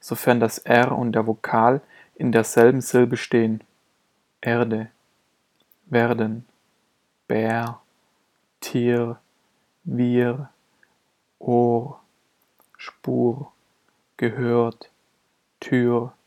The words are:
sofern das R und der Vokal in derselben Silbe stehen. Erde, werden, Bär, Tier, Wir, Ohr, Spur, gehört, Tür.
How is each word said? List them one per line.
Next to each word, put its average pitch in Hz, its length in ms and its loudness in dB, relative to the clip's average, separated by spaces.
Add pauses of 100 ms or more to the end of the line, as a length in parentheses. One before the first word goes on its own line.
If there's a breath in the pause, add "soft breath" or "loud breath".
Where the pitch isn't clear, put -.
sofern 123 400 -2
das 113 180 -2
R 120 380 2
und 120 160 -4
der 110 140 0
Vokal 117 540 0 (340 soft breath)
in 127 180 -4
derselben 117 480 4
Silbe 123 360 2
stehen. 113 460 -2 (800)
Erde, 113 500 -2 (960)
werden, 117 600 -2 (840)
Bär, 113 520 -4 (800)
Tier, 120 580 -2 (680)
Wir, 123 680 -2 (880)
Ohr, 120 640 0 (760)
Spur, 123 760 -4 (640)
gehört, 120 760 -2 (720)
Tür. 120 520 0 (140)